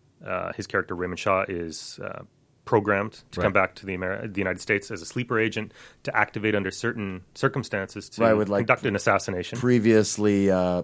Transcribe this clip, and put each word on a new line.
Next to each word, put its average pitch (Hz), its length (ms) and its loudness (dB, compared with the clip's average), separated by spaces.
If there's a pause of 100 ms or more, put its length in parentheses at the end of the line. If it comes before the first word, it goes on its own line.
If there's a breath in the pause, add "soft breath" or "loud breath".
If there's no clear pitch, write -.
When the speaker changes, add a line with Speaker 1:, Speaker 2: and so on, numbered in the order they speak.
(260)
Speaker 1:
uh, 90 300 -4
his 98 100 -6
character 98 260 -2
Raymond 90 260 -6
Shaw, 95 280 0
is, 85 560 -8
uh, 98 200 -12 (400)
programmed 104 500 2 (180)
to - 100 -6
Speaker 2:
Right. - 40 4
Speaker 1:
come 98 80 4
back 95 220 2
to - 120 -18
the 98 60 -6
Amer-, 95 340 -6
the 95 120 -10
United 92 220 -2
States 101 300 -2
as 90 100 -8
a 85 40 -14
sleeper 120 340 -4
agent 110 340 -4 (300 loud breath)
to - 120 -4
activate 107 380 2
under 98 160 0
certain 101 520 -4 (120)
circumstances 104 760 -2
to - 140 -6
Speaker 3:
Right, 113 120 6
with, 107 160 2
like, 101 120 2
Speaker 1:
conduct 120 240 2
an 104 100 2
assassination. 98 640 0
Speaker 3:
previously, 104 920 4
uh, 90 320 2